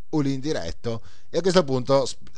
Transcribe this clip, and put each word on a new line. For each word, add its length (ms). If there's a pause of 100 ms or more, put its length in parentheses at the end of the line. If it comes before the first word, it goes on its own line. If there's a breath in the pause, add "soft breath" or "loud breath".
(120)
all 140
in 140
diretto. 600 (280 soft breath)
E 80
a 20
questo 240
punto 400
s-, 120 (220)